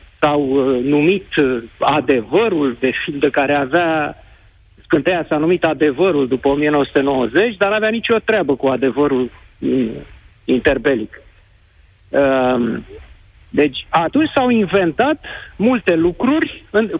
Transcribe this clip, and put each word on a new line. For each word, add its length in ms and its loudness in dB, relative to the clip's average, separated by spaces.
s-au, 300 0
uh, 340 2
numit, 520 0
uh, 280 0
Adevărul, 1000 0
de 120 0
pildă, 240 0
care 240 0
avea, 680 -2
scânteia 460 0
s-a 80 0
numit 260 0
Adevărul 640 0
după 200 -2
o 80 2
mie 140 0
nouă 160 2
sute 160 0
nouăzeci, 560 0
dar 140 0
avea 180 0
nicio 300 0
treabă 360 0
cu 120 -2
adevărul, 640 0
mm, 320 -2
interbelic. 760 0
Um, 760 0
deci, 400 -4
atunci 460 0
s-au 140 2
inventat 760 0
multe 400 0
lucruri 760 0
în, 300 0